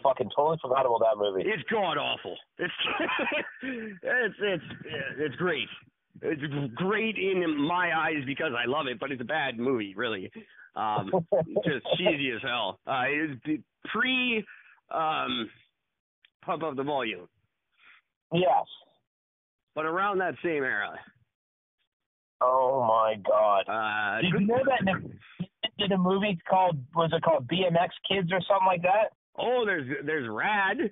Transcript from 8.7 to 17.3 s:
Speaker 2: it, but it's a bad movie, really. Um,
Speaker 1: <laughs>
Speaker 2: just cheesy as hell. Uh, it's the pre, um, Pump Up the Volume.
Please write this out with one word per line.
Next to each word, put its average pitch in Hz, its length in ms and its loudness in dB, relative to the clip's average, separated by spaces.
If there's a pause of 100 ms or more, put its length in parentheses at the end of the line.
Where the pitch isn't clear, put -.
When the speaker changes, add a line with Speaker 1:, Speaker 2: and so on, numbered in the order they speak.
Speaker 2:
it, 123 140 -6
but 135 100 -4
it's 123 120 -6
a - 20 -8
bad 135 340 -2
movie, 117 380 0
really. 110 340 -4 (460)
Um, 107 340 0 (280)
Speaker 1:
<laughs> - 260 0
Speaker 2:
just 147 220 -2 (100)
cheesy 143 400 0
as 104 60 -8
hell. 120 440 -4
Uh, 127 220 0
it's 147 380 -2
the 151 140 -2 (300)
pre, 247 540 0 (460)
um, 131 580 -2 (960)
Pump 165 180 -4
Up 151 140 -4
the 135 60 -2
Volume. 117 440 -2 (1040)